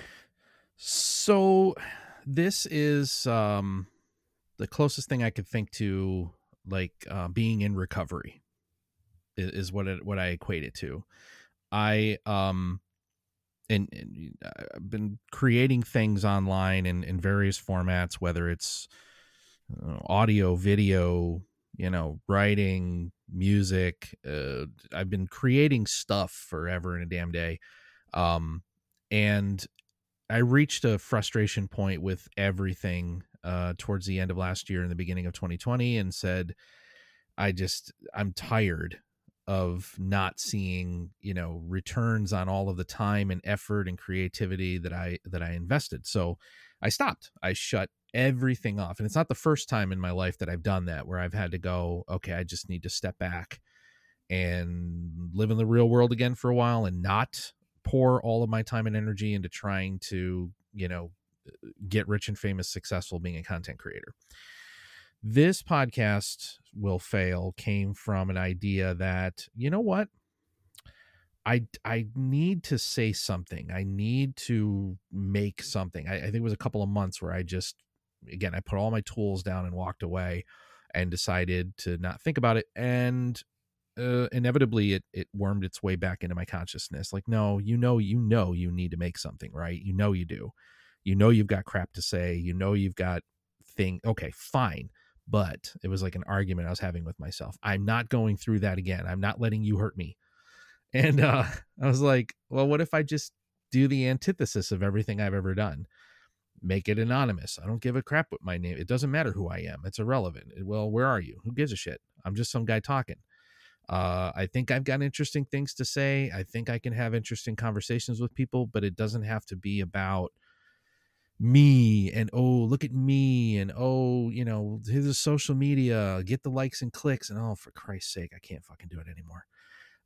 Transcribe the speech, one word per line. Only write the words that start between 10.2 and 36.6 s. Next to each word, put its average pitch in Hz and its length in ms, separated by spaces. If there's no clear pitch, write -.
equate 85 360
it - 120
to. 71 280
I, 107 560
um, 92 540
and, 101 220
and - 460
I've 85 120
been 107 300
creating 127 500
things 107 420
online 95 640
in, 90 180
in 92 160
various 98 400
formats, 90 560
whether 85 360
it's, - 360
uh, - 240
audio, 101 480
video, 90 880
you 92 140
know, 80 380
writing, 95 840
music. 92 840
Uh, 69 380
I've 92 160
been 95 160
creating 131 640
stuff - 440
forever 87 640
and 87 100
a 85 40
damn 87 240
day. 85 300
Um, 85 480
and 104 560
I 110 100
reached 135 460
a 107 140
frustration 107 680
point 95 360
with 92 240
everything, 90 840
uh, 90 360
towards 98 280
the 95 140
end 92 120
of 90 60
last 92 320
year 92 120
and 87 100
the 87 40
beginning 90 300
of 87 60
twenty 87 260
twenty 123 380
and 95 180
said, 90 420